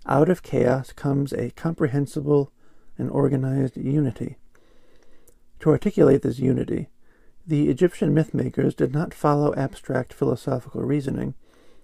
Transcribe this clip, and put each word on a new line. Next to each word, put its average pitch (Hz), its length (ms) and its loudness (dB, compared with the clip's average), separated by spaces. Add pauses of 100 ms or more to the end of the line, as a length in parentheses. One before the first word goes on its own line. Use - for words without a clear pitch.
Out 147 220 4
of 180 160 0
chaos 127 480 0
comes 139 400 -2
a 120 200 -4
comprehensible 143 1000 0 (440)
and 127 140 -4
organized 135 640 0
unity. 139 600 -2 (1200)
To 156 100 2
articulate 139 520 4
this 123 160 -2
unity, 127 500 0 (580)
the 147 220 2
Egyptian 147 460 2
myth 156 200 2
makers 131 400 0
did 131 180 0
not 147 220 -2
follow 147 400 2
abstract 135 580 -4
philosophical 127 680 -2
reasoning, 131 520 -2 (500)